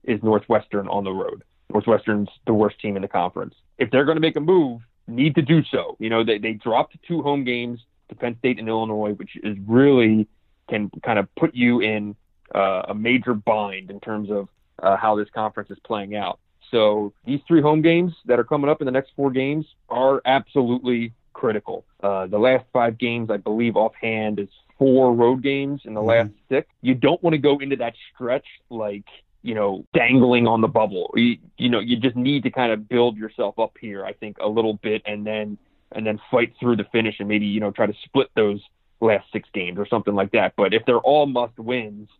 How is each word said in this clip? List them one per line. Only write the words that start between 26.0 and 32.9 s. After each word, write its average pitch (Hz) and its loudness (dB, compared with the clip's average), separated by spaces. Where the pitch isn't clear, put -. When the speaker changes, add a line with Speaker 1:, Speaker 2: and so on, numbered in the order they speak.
Speaker 2:
Mm-hmm. 110 0
Speaker 1:
last 117 2
six. 135 -2
You 127 2
don't 143 0
wanna 160 2
go 143 2
into 139 -4
that 117 -6
stretch, 123 -4
like, 104 -8
you 117 -8
know, 101 -2
dangling 123 4
on 113 2
the 110 4
bubble. 95 0
You, 117 2
you 123 -2
know, 117 2
you 120 -2
just 117 -2
need 131 0
to 117 -2
kind 120 -2
of 107 -6
build 120 2